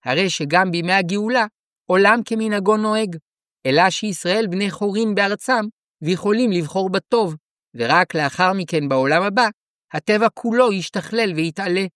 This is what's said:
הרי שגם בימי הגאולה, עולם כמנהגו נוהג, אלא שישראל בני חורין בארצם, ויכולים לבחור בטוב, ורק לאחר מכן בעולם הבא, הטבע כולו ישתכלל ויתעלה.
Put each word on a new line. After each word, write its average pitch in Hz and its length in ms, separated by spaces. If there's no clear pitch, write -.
הרי 165 240
שגם 170 420
בימי 170 220
הגאולה, 208 520
עולם 196 360
כמנהגו 214 520
נוהג, 214 400
אלא 160 240
שישראל 202 580
בני 190 240
חורין 208 440
בארצם, 208 500
ויכולים 202 500
לבחור 185 380
בטוב, 190 460
ורק 139 400
לאחר 175 380
מכן 160 360
בעולם 139 340
הבא, 208 240
הטבע 208 400
כולו 240 380
ישתכלל 196 640
ויתעלה. 175 500